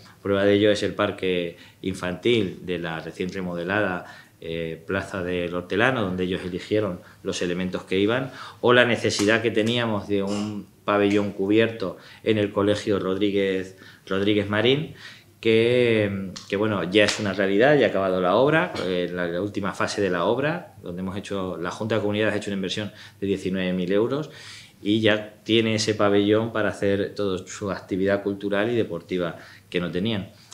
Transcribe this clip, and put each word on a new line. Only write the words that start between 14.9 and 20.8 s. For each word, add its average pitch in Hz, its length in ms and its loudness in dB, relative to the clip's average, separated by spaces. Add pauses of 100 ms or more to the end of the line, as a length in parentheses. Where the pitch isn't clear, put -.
que, 113 920 2 (180)
que, 101 80 0
bueno, 98 340 0
ya 104 140 8
es - 160 2
una 98 140 -2
realidad, 104 440 4
ya 113 80 6
ha - 40 2
acabado 95 280 0
la 90 160 4
obra, 151 380 4 (140)
eh, 90 260 -2
la, 90 140 -2
la 87 160 -4
última 101 320 -4
fase - 260 -2
de 98 80 2
la 87 160 0
obra, 135 580 -2